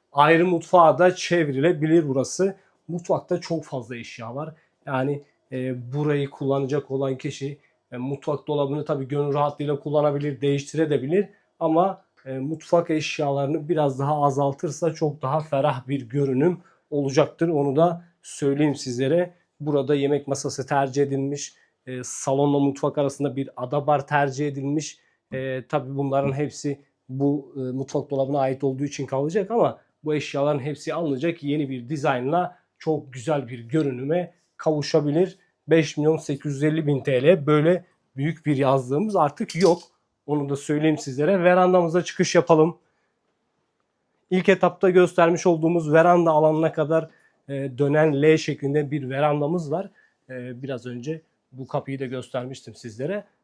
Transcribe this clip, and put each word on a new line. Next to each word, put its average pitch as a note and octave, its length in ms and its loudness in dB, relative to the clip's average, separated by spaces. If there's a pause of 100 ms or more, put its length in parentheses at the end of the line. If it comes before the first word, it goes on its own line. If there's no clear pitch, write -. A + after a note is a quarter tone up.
(140)
ayrı D#3+ 320 6
mutfağa E3 520 4
da F3+ 180 4
çevrilebilir D#3 920 0
burası. C#3 460 -2 (320)
Mutfakta F3 540 -4
çok E3 220 -6
fazla B2 320 -10
eşya A#2 400 -14
var. D3+ 180 -10 (320)
Yani, C#3 360 -4 (300)
e, B2+ 420 -8
burayı D3 360 -2
kullanacak C#3 640 -2
olan C3+ 260 -4
kişi, C#3 400 -10 (340)
e, B2 60 -12
mutfak C#3 500 -6
dolabını D3 380 -2
tabii C3+ 220 -4
gönül C#3+ 260 -2
rahatlığıyla C#3+ 460 -2
kullanabilir, D3 640 -2
değiştirebilir. C#3+ 880 0 (300)
Ama, E3+ 420 2 (240)
e, C3 140 -8
mutfak D#3+ 500 -2
eşyalarını D3 800 -2
biraz D3 300 0
daha D3 240 0
azaltırsa C#3+ 720 -2
çok D#3 280 -4
daha C#3 180 -2
ferah C#3 480 -2
bir B2+ 220 -6
görünüm C#3 500 0 (300)
olacaktır. C#3+ 580 0
Onu C#3+ 280 0
da E3+ 280 2 (180)
söyleyeyim C#3+ 540 0
sizlere. C3+ 580 -2 (260)
Burada C#3+ 360 0
yemek C#3+ 320 0
masası C3+ 400 -6
tercih C#3 360 0
edilmiş. C#3 500 -4 (340)
E, B2+ 160 -10
salonla C#3+ 560 0
mutfak C#3 380 -2
arasında C#3 380 -2
bir C3+ 220 -6
ada C3+ 300 -4
bar C#3+ 200 0
tercih C#3+ 400 0
edilmiş. C#3+ 520 -6 (340)
E, C3 360 -6
tabii C#3 280 -4
bunların C#3 360 0
hepsi C#3+ 480 -6 (280)
bu, C#3 480 -2
e, - 20 -10
mutfak C3 500 -6
dolabına C3+ 300 -2
ait C3+ 240 -2
olduğu C3+ 200 -2
için C#3+ 220 -6
kalacak E3 460 -2
ama F3 260 2 (260)
bu D3+ 120 -2
eşyaların C#3+ 440 -2
hepsi D3 340 -8
alınacak. D3+ 500 -4
Yeni D3 260 -2
bir B2 200 -10
dizaynla D3 680 -2 (220)
çok D3 340 -4
güzel C3 340 -4
bir A#2+ 120 -12
görünüme C#3+ 760 -2 (240)
kavuşabilir. D#3 800 0 (300)
Beş D3+ 300 2
milyon D#3 200 2
sekiz D3+ 360 -6
yüz C3+ 100 -4
elli D#3 240 0
bin C#3 160 0
T C3 200 0
L D#3 220 6
böyle D3+ 400 4 (320)
büyük D#3+ 280 -4
bir D3 120 2
yazlığımız C3+ 580 0
artık D#3+ 400 0
yok. F3 240 4 (460)
Onu C#3+ 240 -2
da C#3 60 -2
söyleyeyim D3+ 420 0
sizlere. D3+ 460 0
Verandamıza F3+ 600 4
çıkış - 320 0
yapalım. E3 420 6 (1500)
İlk F#3 200 2
etapta F#3 400 4
göstermiş F3 580 4
olduğumuz E3 460 2
veranda E3+ 380 6
alanına D#3 400 4
kadar, D#3 380 0 (400)
e, C3+ 280 -8
dönen C#3+ 440 2
L D#3 160 6
şeklinde C#3+ 540 -2
bir C3+ 180 -6
verandamız D3 640 0
var. F#3+ 180 -4 (400)
E, B2+ 340 -14
biraz B2+ 220 -8
önce B2 360 -10 (300)
bu B2+ 160 -16
kapıyı C3+ 320 -8
da C3+ 60 -6
göstermiştim B2 680 -10
sizlere. C#3 480 -8 (200)